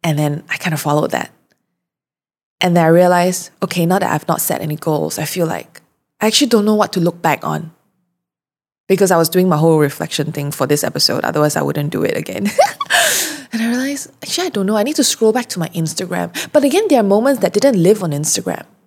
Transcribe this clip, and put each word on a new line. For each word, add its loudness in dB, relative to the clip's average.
And 0
then -2
I -4
kinda -4
followed 0
that. -4
And 2
then 4
I 4
realized, 4
okay, -2
now 2
that -2
I've -4
not -2
set -4
any -6
goals, -4
I -4
feel -2
like -10
I 2
actually 2
don't 4
know 2
what 0
to -2
look 0
back 0
on. -6
Because 2
I 4
was 2
doing 2
my 2
whole 4
reflection -2
thing -6
for -4
this 0
episode, 0
otherwise 0
I 0
wouldn't -4
do -2
it -2
again. -4
<laughs> -6
And -4
I -2
realized, -4
actually, -4
I -4
don't -2
know. 0
I 2
need -2
to 2
scroll 2
back -2
to -8
my -4
Instagram. -6
But 4
again, 2
there 6
are 4
moments 2
that 0
didn't 2
live 4
on -4
Instagram. -4